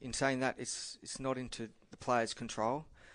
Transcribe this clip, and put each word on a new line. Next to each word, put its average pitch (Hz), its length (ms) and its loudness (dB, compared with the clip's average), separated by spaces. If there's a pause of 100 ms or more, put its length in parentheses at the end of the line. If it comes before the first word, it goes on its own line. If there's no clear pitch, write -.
in 123 100 -6
saying 135 280 4
that, 131 180 0
it's, - 440 -6
it's - 160 -10
not 131 200 0
into 117 320 -6 (200)
the - 60 -16
players' 117 380 4
control 117 500 0 (300)